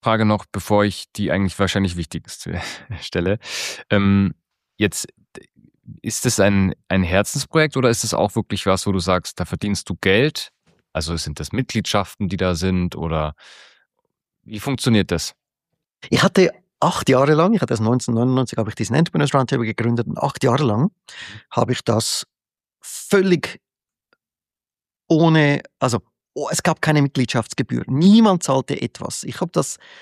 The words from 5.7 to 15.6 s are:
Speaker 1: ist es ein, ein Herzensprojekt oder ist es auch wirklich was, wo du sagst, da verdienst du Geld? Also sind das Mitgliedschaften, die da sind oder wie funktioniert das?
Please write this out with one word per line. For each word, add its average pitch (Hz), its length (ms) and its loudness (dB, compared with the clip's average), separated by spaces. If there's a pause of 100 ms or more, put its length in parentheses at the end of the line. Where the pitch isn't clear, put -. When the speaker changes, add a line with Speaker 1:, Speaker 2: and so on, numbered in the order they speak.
Speaker 1:
ist - 240 -6
es 123 140 0
ein, 98 360 4 (120)
ein 92 160 0
Herzensprojekt 139 720 0
oder 127 140 2
ist 117 140 0
es 110 100 -4
auch 101 220 0
wirklich 104 300 -4
was, 95 200 0
wo 101 60 0
du 92 80 0
sagst, 90 400 -2
da - 60 -2
verdienst - 440 -6
du 90 100 -4
Geld? 120 520 0 (400)
Also 80 260 -4
sind 76 220 -8
das - 140 -8
Mitgliedschaften, 104 760 -4
die 92 80 -4
da 92 160 0
sind 90 420 0
oder 78 380 -4 (1080)
wie 104 160 -12
funktioniert 117 500 0
das? - 240 -4 (760)